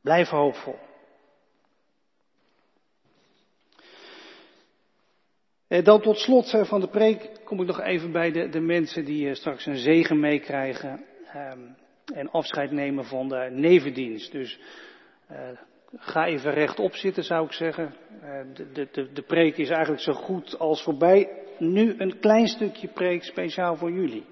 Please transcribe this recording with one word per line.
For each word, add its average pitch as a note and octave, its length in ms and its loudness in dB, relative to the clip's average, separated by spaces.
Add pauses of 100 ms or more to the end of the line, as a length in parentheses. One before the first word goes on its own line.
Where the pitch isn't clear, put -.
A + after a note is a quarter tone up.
Blijf E3 280 2
hoopvol. C#3+ 500 -2 (4000)
Eh, F3 160 2
dan G#3 160 10
tot G#3+ 180 2
slot, B3+ 340 4
eh, G#3+ 120 4
van G3+ 160 0
de F#3 80 -2
preek G#3+ 420 2 (140)
kom G3 160 -6
ik F3+ 60 -2
nog F3 140 -4
even E3+ 320 -4
bij E3+ 180 0
de, E3 180 -2
de E3 120 -4
mensen E3 440 0
die, D3 240 -4
eh, C3+ 60 -4
straks - 320 -8
een C#3+ 100 -4
zegen D#3 440 4
meekrijgen, C#3+ 840 -4 (280)
ehm, C3+ 280 -14 (540)
en C#3 160 -10
afscheid D3 400 -4
nemen C#3 340 -4
van C3 240 -6
de B2+ 220 -4
nevendienst. C3 840 2
Dus, B2+ 260 -10 (680)
eh, C3+ 220 -14 (480)
ga - 300 -2
even D3 260 -2
rechtop D3+ 420 0
zitten, F#3 300 -4
zou D#3+ 220 0
ik - 60 -12
zeggen. D#3+ 420 -6 (260)
Eh, C#3+ 200 -12 (140)
de, D3 180 -14
de, C#3 200 -6
de, C3+ 200 -6
de C#3 100 -10
preek E3 340 4
is D3 120 -2
eigenlijk D#3 340 0
zo D3+ 100 -2
goed - 460 -6
als D#3 240 0
voorbij. F3 480 4 (280)
Nu F#3+ 400 2
een F#3+ 200 -6
klein A3 280 6
stukje G3 420 -6
preek F3+ 360 -2
speciaal F3 520 -4
voor E3+ 160 -4
jullie. D3 400 -4